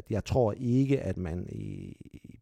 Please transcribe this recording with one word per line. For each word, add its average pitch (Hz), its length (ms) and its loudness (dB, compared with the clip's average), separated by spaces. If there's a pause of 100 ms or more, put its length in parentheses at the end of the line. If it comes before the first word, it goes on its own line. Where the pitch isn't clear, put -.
(100)
jeg 107 140 0
tror 113 320 4
ikke, 131 440 4
at 92 160 -2
man 90 360 -4
i, - 440 -8 (160)
i - 300 -18